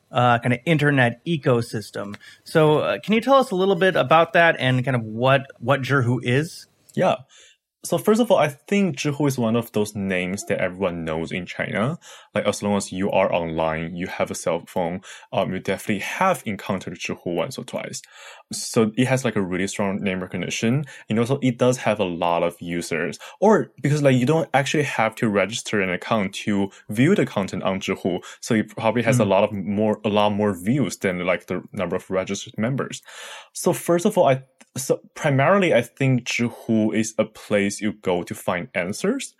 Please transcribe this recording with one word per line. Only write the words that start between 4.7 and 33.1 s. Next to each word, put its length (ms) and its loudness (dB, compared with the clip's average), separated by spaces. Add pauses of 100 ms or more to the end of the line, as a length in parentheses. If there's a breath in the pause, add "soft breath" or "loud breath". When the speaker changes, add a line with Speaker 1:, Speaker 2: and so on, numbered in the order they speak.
Speaker 1:
kind 100 0
of 80 0
what, 440 2 (120)
what 240 0
Zhihu 400 2
is? 440 -2 (280)
Speaker 2:
Yeah. 220 2 (680 soft breath)
So 140 -2
first 200 4
of 120 2
all, 80 6
I 100 4
think 480 0
Zhihu 320 0
is 80 0
one 200 0
of 160 -2
those 220 -2
names 520 -4
that 120 -2
everyone 460 -2
knows 260 -4
in 140 -6
China. 540 -4 (360 loud breath)
Like, 120 -2
as 160 0
long 160 0
as 120 -6
you 200 -2
are 200 2
online, 640 -2
you 120 -6
have 240 -4
a 40 -8
cell 320 -4
phone, 360 -4 (320 loud breath)
um, 180 -2
you 60 -6
definitely 400 -4
have 480 -2
encountered 480 -6
Zhihu 400 -8
once 240 -4
or 60 -10
twice. 360 -10 (520 loud breath)
So 440 0
it 100 2
has, 160 0
like, 140 -2
a 60 0
really 240 -2
strong 360 -4
name 180 -2
recognition. 640 -2 (240 loud breath)
And 80 2
also 240 0
it 160 0
does 180 4
have 240 -2
a 40 2
lot 380 0
of 160 -2
users. 600 -4 (200 loud breath)
Or 320 4 (120)
because, 200 0
like, 140 6
you 80 2
don't 300 2
actually 300 2
have 320 -2
to 120 0
register 540 0
an 80 -2
account 460 -2
to 340 -2 (180 loud breath)
view 260 4
the 120 2
content 380 -6
on 160 0
Zhihu. 440 -4 (160 loud breath)
So 140 -2
it 200 0
probably 280 0
has 180 2
a 40 4
Speaker 1:
Mm. 40 2
Speaker 2:
lot 160 4
of 80 -2
more, 540 -2
a 20 0
lot 220 4
more 240 0
views 420 0
than, 300 -2
like, 220 -2
the 220 -4
number 260 -4
of 140 -10
registered 460 -4
members. 460 -4 (500 loud breath)